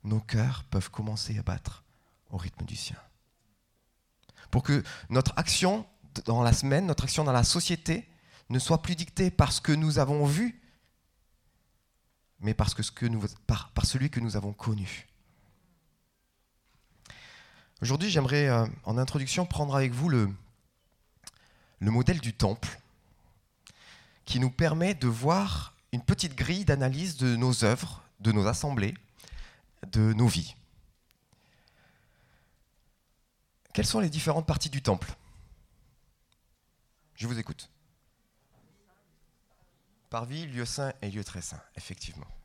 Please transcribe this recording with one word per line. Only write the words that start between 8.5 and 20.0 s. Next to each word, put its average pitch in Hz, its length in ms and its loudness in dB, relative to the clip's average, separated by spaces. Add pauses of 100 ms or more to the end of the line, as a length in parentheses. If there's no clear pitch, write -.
soit 160 220 2
plus 175 120 -2
dictée 175 380 0
par - 200 -4
ce - 80 -4
que - 120 0
nous 156 260 2
avons 147 260 0
vu, 190 380 -2 (1800)
mais 107 160 0
parce 104 180 0
que 107 120 -2
ce - 80 -8
que - 120 -6
nous, 113 220 0 (220)
par, - 220 0
par - 140 0
celui 135 260 0
que 123 100 -2
nous 110 160 -2
avons 101 160 -4
connu. 104 560 -6 (2750)
Aujourd'hui, 147 280 0
j'aimerais, 147 360 4
euh, 120 180 6 (200)
en 110 120 0
introduction, 135 480 0
prendre 147 300 -2
avec 135 160 2
vous 131 180 0